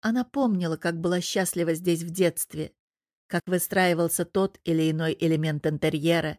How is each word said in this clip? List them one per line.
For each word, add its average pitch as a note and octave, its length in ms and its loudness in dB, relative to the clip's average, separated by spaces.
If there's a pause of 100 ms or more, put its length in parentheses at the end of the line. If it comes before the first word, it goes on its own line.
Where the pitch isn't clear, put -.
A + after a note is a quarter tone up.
Она A#3 220 0
помнила, F#3+ 540 0
как E3+ 220 -4
была F3+ 200 0
счастлива E3+ 540 -2
здесь E3+ 280 0
в E3+ 80 -8
детстве, E3 640 -2 (540)
как E3+ 180 -2
выстраивался F3 800 0
тот F#3+ 400 0
или D#3+ 260 2
иной D#3+ 300 -2
элемент D#3 480 0
интерьера D#3 720 0